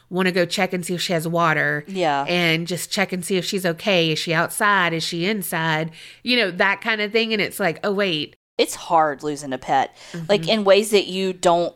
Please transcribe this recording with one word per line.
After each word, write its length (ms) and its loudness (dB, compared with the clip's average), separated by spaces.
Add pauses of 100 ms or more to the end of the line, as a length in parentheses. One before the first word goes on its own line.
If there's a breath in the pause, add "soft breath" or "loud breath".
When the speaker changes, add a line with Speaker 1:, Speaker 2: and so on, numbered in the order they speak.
Speaker 1:
wanna 220 0
go 140 2
check 280 -2
and 120 -4
see 100 -4
if 60 -6
she 120 -2
has 140 -2
water. 600 0
Speaker 2:
Yeah. 400 0
Speaker 1:
And 400 2
just 240 -6
check 200 -2
and 120 -6
see 140 -2
if 80 -2
she's 200 -4
okay. 460 2
Is 80 0
she 140 -4
outside? 600 2
Is 100 -4
she 220 -4
inside? 680 -2 (320 loud breath)
You 140 2
know, 140 2
that 300 0
kind 200 -2
of 100 -4
thing. 220 0
And 80 0
it's 180 -4
like, 240 -2
"Oh, 80 0
wait." 440 -2 (220)
Speaker 2:
It's 180 0
hard 480 0
losing 300 -6
a 40 -4
pet, 380 0 (340 loud breath)
like, 120 4
Speaker 1:
Mm-hmm. 100 -4
Speaker 2:
in 140 2
ways 260 6
that 160 4
you 260 -2
don't 420 2